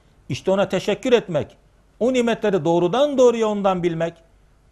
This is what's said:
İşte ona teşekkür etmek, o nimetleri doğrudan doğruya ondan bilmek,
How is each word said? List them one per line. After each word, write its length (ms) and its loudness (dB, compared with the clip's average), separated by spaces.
İşte 220 -4
ona 180 0
teşekkür 440 -2
etmek, 440 -2
o 120 0
nimetleri 520 -2
doğrudan 540 0
doğruya 300 4
ondan 340 -2
bilmek, 320 -2